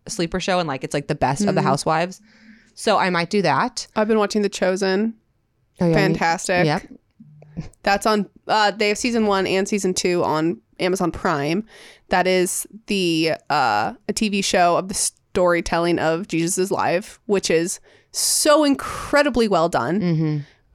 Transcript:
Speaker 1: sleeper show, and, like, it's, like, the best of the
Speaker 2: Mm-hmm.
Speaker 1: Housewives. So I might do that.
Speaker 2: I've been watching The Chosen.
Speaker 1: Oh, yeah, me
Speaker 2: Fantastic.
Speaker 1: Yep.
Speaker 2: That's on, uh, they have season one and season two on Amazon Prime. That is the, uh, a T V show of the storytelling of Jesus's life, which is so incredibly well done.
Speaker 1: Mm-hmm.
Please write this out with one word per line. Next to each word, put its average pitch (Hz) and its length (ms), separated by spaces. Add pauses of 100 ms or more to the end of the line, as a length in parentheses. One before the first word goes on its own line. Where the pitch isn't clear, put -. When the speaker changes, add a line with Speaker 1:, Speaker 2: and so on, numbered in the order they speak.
Speaker 1:
sleeper 175 320
show, 180 220
and, 165 80
like, 135 160
it's, 147 100
like, 143 140
the 156 60
best 139 280
of 202 120
the 147 60
Speaker 2:
Mm-hmm. 143 80
Speaker 1:
Housewives. 160 520 (540)
So 220 240
I 185 120
might 170 200
do 208 120
that. 160 440 (100)
Speaker 2:
I've 214 120
been 220 100
watching 208 240
The 202 60
Chosen. 196 680 (680)
Speaker 1:
Oh, 180 60
yeah, - 20
me 165 60
Speaker 2:
Fantastic. 170 720
Speaker 1:
Yep. 151 160 (1040)
Speaker 2:
That's 202 220
on, 208 220 (200)
uh, 208 240
they 208 160
have 208 100
season 233 280
one 190 200
and 190 220
season 196 260
two 175 300
on 160 360 (200)
Amazon 180 320
Prime. 165 520 (440)
That 180 180
is 185 400 (220)
the, 165 460 (140)
uh, 117 440 (160)
a 220 40
T 220 160
V 196 140
show 175 340
of 185 120
the 196 60
storytelling 170 1040
of 160 260
Jesus's 175 460
life, 147 540
which 196 240
is 170 280 (320)
so - 540
incredibly 277 840
well 170 220
done. 151 320
Speaker 1:
Mm-hmm. 160 380 (360)